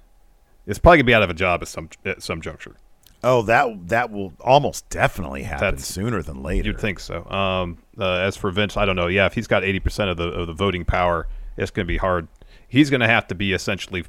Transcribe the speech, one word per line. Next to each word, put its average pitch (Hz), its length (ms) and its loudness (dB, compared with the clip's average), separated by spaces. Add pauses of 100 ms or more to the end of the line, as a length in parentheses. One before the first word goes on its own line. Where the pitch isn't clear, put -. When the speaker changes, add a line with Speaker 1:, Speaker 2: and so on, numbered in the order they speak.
(680)
Speaker 1:
is 98 140 -6
probably 170 180 10
gonna 127 80 4
be 120 80 6
out 110 80 6
of 90 80 2
a 85 40 -4
job 87 280 0
at 82 60 -10
some, 82 200 -12 (160)
at 95 200 -6
some 85 160 -6
juncture. - 340 -14 (480)
Speaker 2:
Oh, 123 200 4
that, 113 460 2
that 113 220 0
will 98 300 -8
almost 131 500 2
definitely 76 540 -2
happen 78 320 -2
Speaker 1:
That's 67 100 -10
Speaker 2:
sooner 101 360 -4
than 69 200 -12
later. 107 280 -2
Speaker 1:
You'd - 100 -8
think 101 180 -4
so. 87 320 -10
Um, 92 480 -2 (180)
uh, 92 220 -2
as 98 180 -2
for 101 140 -4
Vince, 98 260 -2
I 104 80 0
don't 95 120 2
know. 87 100 0
Yeah, 95 200 4
if - 80 -2
he's 117 120 -4
got 101 180 2
eighty 98 160 0
percent - 300 -2
of 87 60 -2
the, 85 80 -4
of 85 240 -4
the 85 40 -8
voting 87 320 -2
power, 87 440 0 (280)
it's - 140 -4
gonna 95 160 -4
be 85 120 -2
hard. 90 280 0 (420)
He's 139 220 6
gonna 127 160 2
have 113 220 2
to 101 80 -6
be 98 160 0
essentially 92 560 -4